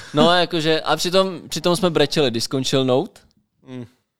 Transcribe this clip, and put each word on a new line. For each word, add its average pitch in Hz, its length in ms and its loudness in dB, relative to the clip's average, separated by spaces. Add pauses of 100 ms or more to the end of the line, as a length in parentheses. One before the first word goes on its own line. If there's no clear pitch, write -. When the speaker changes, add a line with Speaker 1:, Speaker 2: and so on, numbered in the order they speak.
(140)
Speaker 1:
No, 156 220 4
jakože, 160 460 0
a 151 140 0
přitom, 185 540 0
přitom 175 260 0
jsme 180 140 0
brečeli, 147 420 2
když 117 120 -4
skončil 131 420 -2
Note, 131 360 0 (460)
Speaker 2:
Mm. 127 180 -14 (340)